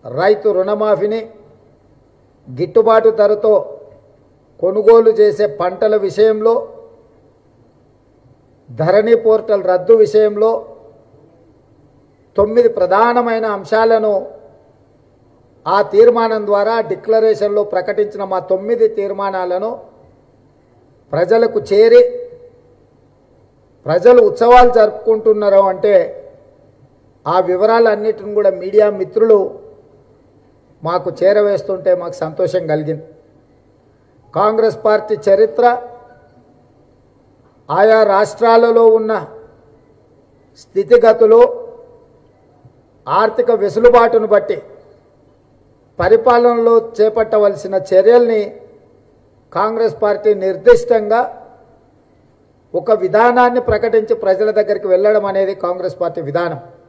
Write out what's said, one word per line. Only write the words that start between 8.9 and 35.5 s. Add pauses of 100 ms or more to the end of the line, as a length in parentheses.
పోర్టల్
రద్దు (100)
విషయంలో (1800)
తొమ్మిది
ప్రధానమైన (120)
అంశాలను (1500)
ఆ (160)
తీర్మానం
ద్వారా, (180)
డిక్లరేషన్లో
ప్రకటించిన
మా (140)
తొమ్మిది (100)
తీర్మానాలను (1400)
ప్రజలకు (100)
చేరి (1800)
ప్రజలు (100)
ఉత్సవాలు
జరుపుకుంటున్నారు (120)
అంటే, (1300)
ఆ (140)
వివరాలన్నిటిని
కూడా (120)
మీడియా (140)
మిత్రులు (1400)
మాకు (100)
చేరవేస్తుంటే (100)
మాకు
సంతోషం
కలిగింది. (1300)
కాంగ్రెస్
పార్టీ (120)
చరిత్ర, (2000)